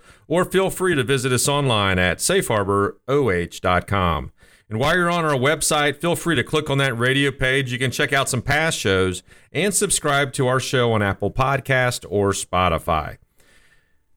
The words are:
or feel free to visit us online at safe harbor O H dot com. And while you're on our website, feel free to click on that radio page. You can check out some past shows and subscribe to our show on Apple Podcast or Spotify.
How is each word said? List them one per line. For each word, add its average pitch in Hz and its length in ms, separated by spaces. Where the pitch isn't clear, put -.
or 175 160
feel 185 240
free 180 260
to 139 80
visit 127 300
us 123 160
online 113 500
at 90 220
safe 185 280
harbor 101 500
O 135 220
H 87 320
dot 90 240
com. 87 460
And 110 100
while 151 160
you're 175 160
on 175 140
our 151 120
website, 147 600
feel 170 180
free 165 220
to 123 80
click - 240
on 139 80
that 135 220
radio 135 320
page. 131 420
You 123 60
can 127 120
check 143 220
out 139 160
some 120 140
past 156 360
shows 92 440
and 190 220
subscribe 143 600
to 131 120
our 127 140
show 120 320
on 107 100
Apple 98 280
Podcast 131 800
or 101 220
Spotify. 85 840